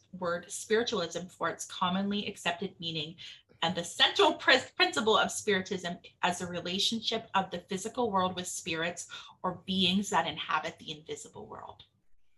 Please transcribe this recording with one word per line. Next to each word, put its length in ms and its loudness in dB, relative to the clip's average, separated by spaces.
word 380 -4
spiritualism 760 0
for 240 -2
its 160 -6
commonly 640 0
accepted 500 -4
meaning 380 -6
and 120 2
the 100 -4
central 500 4
pres-, 420 4
principle 400 4
of 140 4
spiritism 680 -2
as 180 2
the 60 -4
relationship 880 -2
of 160 2
the 100 -8
physical 500 -2
world 260 2
with 100 -4
spirits 600 -4
or 240 -4
beings 440 2
that 160 2
inhabit 520 -4
the 120 -14
invisible 560 -12
world." 380 -16